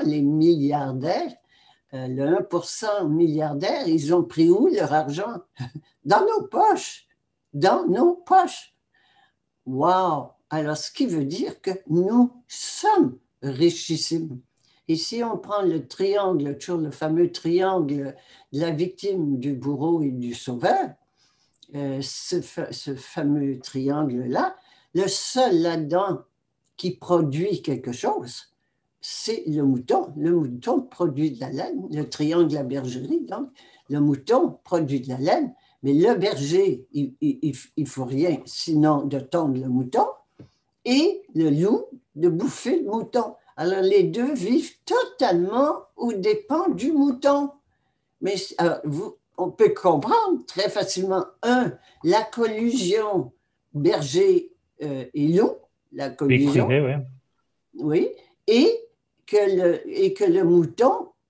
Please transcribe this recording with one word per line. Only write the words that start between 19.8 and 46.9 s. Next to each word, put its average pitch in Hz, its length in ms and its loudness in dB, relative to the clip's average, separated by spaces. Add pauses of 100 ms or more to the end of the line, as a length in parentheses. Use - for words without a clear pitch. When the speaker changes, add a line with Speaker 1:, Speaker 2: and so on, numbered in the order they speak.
Speaker 1:
et 139 80 -2
du 120 240 -6
sauveur, 165 560 -2 (880)
euh, 139 260 -6
ce - 380 -6
fa-, - 320 -10
ce 139 240 -10
fameux 143 640 -2
triangle-là, 139 960 -2 (380)
le 196 120 0
seul 208 560 0
là-dedans 170 600 -2 (540)
qui 185 200 -6
produit 165 640 0
quelque 127 300 -6
chose, - 600 -6 (480)
c'est - 460 -8
le 151 160 -2
mouton. 135 540 0
Le 156 160 0
mouton 170 500 0
produit 156 480 -2
de 117 100 -12
la 131 100 -8
laine, 190 420 -8
le 147 160 -4
triangle 160 400 2
de 143 60 -2
la 143 100 -4
bergerie, 131 580 -4
donc 240 260 -8 (400)
le 147 120 -2
mouton 151 640 2
produit 143 360 -2
de 127 80 -10
la 127 100 -6
laine, 240 360 0 (280)
mais 139 100 2
le 190 220 6
berger, 175 800 0
il, 143 280 -4
il, 143 220 0
il, 147 140 -2 (200)
il 143 120 -4
faut 131 160 -8
rien, 139 400 0
sinon 151 580 2
de 139 160 -4
tondre 139 420 -2
le 131 80 -6
mouton, 131 380 0 (760)
et 294 380 2 (120)
le 160 160 2
loup 190 360 2 (280)
de 165 140 2
bouffer 240 540 -2
le 202 80 -6
mouton. 220 440 -4 (220)
Alors, 185 260 -2
les 190 220 4
deux 233 300 0
vivent 233 500 -2
totalement 247 920 0 (220)
aux 240 160 -4
dépens 214 580 0
du 240 220 -2